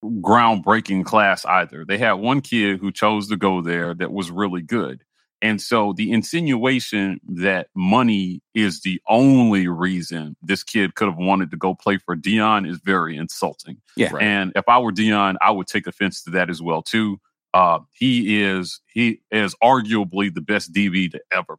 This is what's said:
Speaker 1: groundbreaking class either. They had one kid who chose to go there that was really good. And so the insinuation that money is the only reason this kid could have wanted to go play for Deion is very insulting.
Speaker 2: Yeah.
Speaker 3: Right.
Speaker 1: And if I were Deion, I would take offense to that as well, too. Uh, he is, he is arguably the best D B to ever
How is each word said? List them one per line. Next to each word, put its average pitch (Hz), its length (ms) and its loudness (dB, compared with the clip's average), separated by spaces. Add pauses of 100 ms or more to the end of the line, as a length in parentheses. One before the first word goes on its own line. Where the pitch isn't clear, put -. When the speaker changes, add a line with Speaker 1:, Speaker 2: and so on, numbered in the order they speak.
Speaker 1:
groundbreaking 104 1000 2
class 104 400 2
either. 82 400 -2
They 95 120 -4
had 113 160 2
one 117 280 0
kid 104 380 0
who 98 120 -4
chose 107 380 0
to 107 80 -2
go 92 240 2
there 85 340 -4
that 87 160 -6
was 90 200 -6
really 92 300 -4
good. 78 420 -6 (380)
And 107 200 0
so 104 320 0
the 107 180 -2
insinuation 120 1160 0
that 90 480 -2
money 95 680 2 (140)
is 104 260 0
the 90 260 -4
only 117 600 6
reason 85 760 -4
this 92 220 -4
kid 98 320 -2
could 107 120 -2
have 85 100 -4
wanted 92 340 0
to 87 60 -12
go 92 180 -2
play 98 220 -2
for 87 180 -6
Deion 104 520 0
is 85 120 -8
very 85 380 -2
insulting. - 600 -8 (180)
Speaker 2:
Yeah. 90 160 0
Speaker 3:
Right. 76 120 -2
Speaker 1:
And 101 320 0
if 98 120 -2
I 120 120 8
were 120 120 0
Deion, 101 500 2
I 101 100 4
would 95 160 -2
take - 200 -4
offense - 360 -4
to 87 80 -12
that 90 180 0
as 85 120 -6
well, 82 200 -2
too. 107 380 -4 (340)
Uh, 87 260 4 (120)
he 117 520 0
is, 95 440 -4
he 117 420 -2
is 107 340 -2
arguably 104 680 2
the 82 80 -8
best 95 320 -4
D 101 160 2
B 90 200 -2
to - 120 -14 (100)
ever 90 280 -4